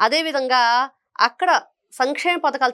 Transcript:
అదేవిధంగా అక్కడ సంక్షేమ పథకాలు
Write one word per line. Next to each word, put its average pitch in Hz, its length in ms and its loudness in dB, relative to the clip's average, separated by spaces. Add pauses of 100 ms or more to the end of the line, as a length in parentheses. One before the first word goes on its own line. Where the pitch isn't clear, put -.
అదేవిధంగా 254 880 0 (300)
అక్కడ 311 400 2 (320)
సంక్షేమ 294 460 -2
పథకాలు 262 360 0